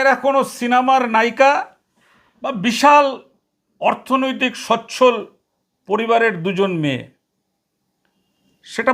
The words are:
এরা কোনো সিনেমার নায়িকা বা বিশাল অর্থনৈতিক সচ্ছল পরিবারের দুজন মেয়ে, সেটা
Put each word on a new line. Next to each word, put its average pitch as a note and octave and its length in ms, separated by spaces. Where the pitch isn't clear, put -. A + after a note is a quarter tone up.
এরা C4 120
কোনো C4+ 140
সিনেমার B3+ 460
নায়িকা A#3 360
বা C4+ 80
বিশাল C#4+ 400
অর্থনৈতিক B3+ 720
সচ্ছল A3+ 480
পরিবারের A3+ 440
দুজন F#3+ 260
মেয়ে, C3 200
সেটা A3+ 260